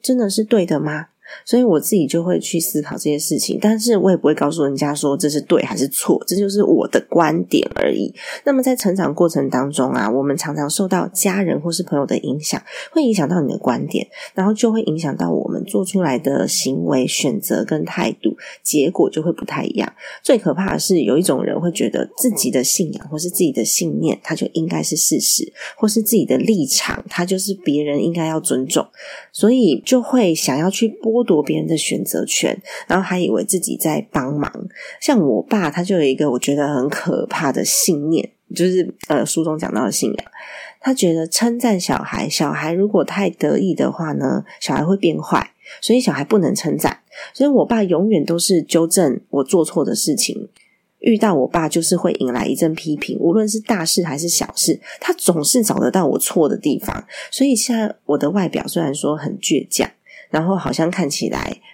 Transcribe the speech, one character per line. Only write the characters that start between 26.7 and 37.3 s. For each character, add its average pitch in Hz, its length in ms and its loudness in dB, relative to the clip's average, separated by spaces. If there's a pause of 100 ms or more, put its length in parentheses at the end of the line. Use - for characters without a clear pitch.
它 175 160 -2
就 185 140 -2
是 196 160 -4
别 147 300 0
人 143 180 0
应 131 100 0
该 160 140 -2
要 160 140 -2
尊 131 260 -2
重， - 180 0 (480)
所 214 200 4
以 220 340 4
就 254 160 4
会 208 320 2
想 139 240 0
要 170 100 2
去 214 200 0
剥 226 320 0
剥 233 40 2
夺 151 180 4
别 156 160 -2
人 156 80 -2
的 160 100 0
选 - 260 -2
择 - 220 -2
权， - 340 -2 (280)
然 180 120 2
后 185 40 2
还 180 180 -2
以 170 80 0
为 - 160 0
自 - 140 -2
己 - 180 -4
在 156 340 -2
帮 135 220 -2
忙。 147 180 -2 (500)
像 262 200 4
我 120 220 4
爸， 196 280 0
他 175 120 -4
就 190 140 0
有 165 60 4
一 135 120 4
个 147 160 2
我 123 80 0
觉 143 160 0
得 147 200 0
很 131 140 0
可 - 380 -2
怕 139 260 -2